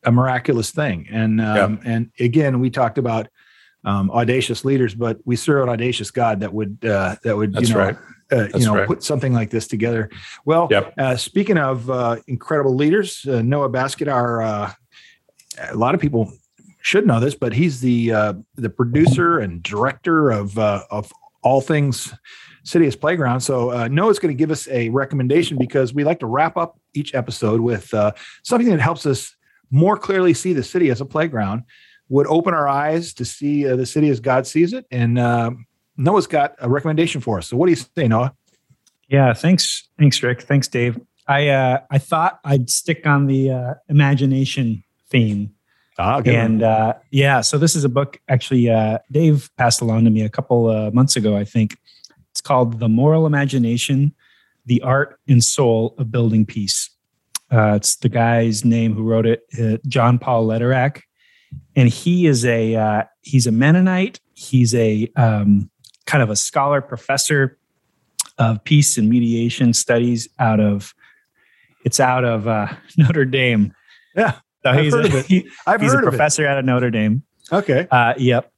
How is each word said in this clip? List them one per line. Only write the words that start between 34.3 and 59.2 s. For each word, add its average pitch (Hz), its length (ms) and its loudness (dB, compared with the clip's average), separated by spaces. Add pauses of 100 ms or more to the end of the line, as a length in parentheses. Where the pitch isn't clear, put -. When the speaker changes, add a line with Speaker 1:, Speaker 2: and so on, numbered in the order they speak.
Speaker 1:
sees 175 260 0
it. 254 180 -10
And, 120 280 0
uh, 120 320 0 (460)
Noah's 170 320 2
got 143 320 0
a 123 80 -6
recommendation 151 520 -2
for 110 180 -4
us. 82 100 -12
So 120 80 -6
what 160 100 2
do 180 60 4
you 156 40 2 (200)
say, 156 100 0
Noah? 117 280 0 (760)
Speaker 3:
Yeah, 135 260 4
thanks. - 540 0 (100)
Thanks, 147 240 4
Rick. 123 200 -2
Thanks, 143 260 0
Dave. 120 300 -2 (280)
I, 143 220 0
uh, 131 320 2 (100)
I 139 80 2
thought 165 460 0
I'd 139 260 0
stick - 360 -4
on 143 200 4
the, 135 240 2
uh, 127 240 -4 (140)
imagination 135 960 2 (260)
theme 104 440 0 (440)
Speaker 1:
Ah, 107 220 0
good 120 160 2
one. 117 80 2
Speaker 3:
And, 110 180 2
uh, 110 320 2 (160)
yeah, 139 300 2
so - 180 -2
this 160 160 2
is 147 100 -2
a 143 40 2
book 135 400 -4
actually, 123 420 0
uh, 110 280 0 (120)
Dave 147 460 2
passed 117 240 0
along 113 240 2
to 113 60 6
me 110 120 2
a 107 60 -2
couple, 117 400 0
uh, 107 240 0
months 127 240 2
ago, 107 200 0
I 101 80 -2
think. 107 320 -2 (540)
It's - 100 -10
called 120 380 0
The 113 100 -2
Moral 147 380 2
Imagination, 139 880 0 (520)
The 123 160 2
Art 135 360 0 (100)
and 123 140 6
Soul 113 560 0
of 120 140 -6
Building 113 340 2
Peace. - 440 -6 (600)
Uh, 107 260 4
it's - 200 -2
the - 120 -2
guy's 117 560 0
name 113 300 2
who 107 80 -6
wrote 113 240 0